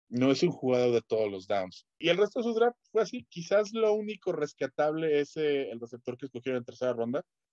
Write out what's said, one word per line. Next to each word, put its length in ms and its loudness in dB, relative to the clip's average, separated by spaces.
no 220 2
es 120 2
un 80 4
jugador 420 2
de 100 2
todos 280 0
los 160 -10
downs. 400 -4
Y 120 0
el 80 2
resto 220 2
de 40 -4
su 100 -2
draft 220 2
fue 120 2
así. 280 -6
Quizás 420 0
lo 220 2
único 380 -4
rescatable 880 0
es, 160 -6
eh, 340 0
el 100 -10
receptor 380 -10
que 80 -10
escogieron 320 -4
en 60 -6
tercera 280 -2
ronda, 300 -2